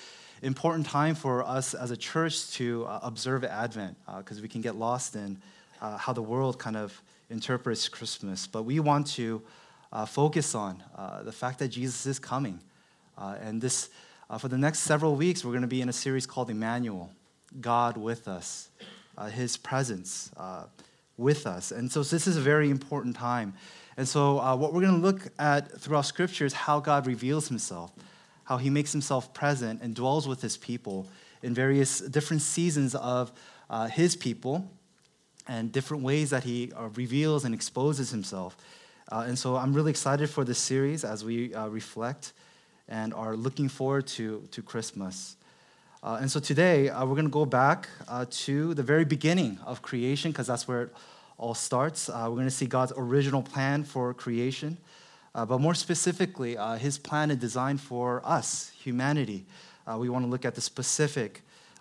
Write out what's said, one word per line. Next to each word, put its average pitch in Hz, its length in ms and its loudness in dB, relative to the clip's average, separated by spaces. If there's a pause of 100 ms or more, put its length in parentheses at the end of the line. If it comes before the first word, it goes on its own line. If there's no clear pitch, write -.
(420)
important 151 440 0
time 151 280 2
for 127 300 0
us 131 300 -2
as 120 180 -4
a 117 60 -6
church - 540 -2
to, 120 340 -2
uh, 107 180 -6
observe 123 400 -2
Advent, 107 540 -4 (100)
uh, 98 140 -10
'cause 104 180 -12
we 107 80 -8
can 113 140 -6
get 110 160 -4
lost 117 400 -2
in, 98 240 -8 (400)
uh, 107 160 -6
how 123 160 -2
the 117 100 -4
world 127 340 0
kind 110 200 -6
of 104 240 -8 (280)
interprets 117 600 -2
Christmas. 98 580 -8
But 110 160 -4
we 131 160 0
want 147 280 4
to, 113 340 -4 (500)
uh, 110 140 -4
focus 151 500 2
on, 95 260 -6 (140)
uh, 98 280 -10
the 110 100 -10
fact 127 260 -6
that 139 80 0
Jesus 123 380 -6
is 135 120 -2
coming. 123 440 -4 (560)
Uh, 98 240 -8
and 110 200 -6
this, - 280 -2 (400)
uh, 113 80 -6
for 135 100 -6
the 127 100 -2
next 147 220 2
several 151 380 4
weeks, 175 260 2
we're 120 100 -4
gonna 123 140 0
be 127 140 0
in 123 80 0
a 120 40 0
series 131 320 -2
called 123 240 -4
Emmanuel, 110 600 -4 (500)
God 120 340 2
with 117 320 -4
us, - 400 -8 (500)
uh, 104 100 -8
his 117 280 -2
presence, 120 800 -4
uh, 92 300 -10 (500)
with 139 320 2
us. 90 240 -4
And 123 180 -4
so 147 140 0
this 156 240 2
is 185 80 6
a 147 60 2
very 147 280 6
important 135 460 -2
time. 117 380 -2 (420)
And 127 140 -2
so, 143 320 6
uh, 131 160 4
what 147 160 2
we're 175 80 4
gonna 190 160 8
look 190 320 2 (100)
at 147 400 2
throughout 143 260 2
Scripture 180 400 0
is 135 60 2
how 147 300 2
God 143 260 4
reveals 127 400 0
himself, 95 460 -6 (500)
how 127 140 0
he 135 120 0
makes 147 220 2
himself 139 420 0
present 120 480 0
and 117 140 -4
dwells 131 320 2
with 131 140 -4
his 110 160 -4
people 98 500 -6 (340)
in 123 120 -2
various 135 480 4
different 147 400 0
seasons 147 520 2
of, 123 380 0 (380)
uh, 113 180 -2
his 170 300 4
people 135 520 -2 (800)
and 113 240 -4
different 135 320 -2
ways 139 280 2
that 127 120 2
he, 120 300 -2
uh, 113 220 -8
reveals 135 500 2
and 117 100 0
exposes 131 540 0
himself. 95 480 -6 (520)
Uh, 110 180 -2
and 123 120 -2
so 127 160 0
I'm 131 180 2
really 151 180 4
excited 143 380 2
for 147 140 0
this 120 160 0
series 139 460 2
as 107 180 -6
we, 117 300 -2
uh, 110 160 -4
reflect 113 640 -6 (560)
and 110 240 -4
are 110 240 -4
looking 131 320 0
forward 135 380 0
to, 110 440 -6
to - 100 -10
Christmas. 98 760 -8 (640)
Uh, 113 180 -4
and 135 80 0
so 147 100 0
today, 147 480 6
uh, 127 160 -2
we're 135 120 2
gonna 151 140 4
go 147 180 2
back, 135 420 4 (180)
uh, 123 220 -4
to 151 460 0
the 147 80 0
very 151 200 6
beginning 151 640 2
of 127 160 -8
creation, 135 500 0
'cause 135 140 -4
that's 120 220 -2
where 120 160 0
it 120 100 -10 (460)
all 117 160 -4
starts. 135 540 0
Uh, 117 200 -4
we're 117 80 -2
gonna 131 140 2
see 131 160 -2
God's 127 280 2
original 135 460 4
plan 139 420 0
for 123 300 -2
creation. 127 640 -2 (560)
Uh, 113 140 -2
but 127 120 2
more 156 140 6
specifically, 170 840 0
uh, 110 160 -2
his 139 240 -2
plan 151 320 2
and 135 80 2
design 127 400 0
for 123 440 -2
us, - 540 0
humanity. 127 720 0 (400)
Uh, 113 100 -4
we 123 100 0
wanna 123 200 0
look 123 180 -2
at 120 80 -2
the 120 80 -8
specific, 135 800 -2 (400)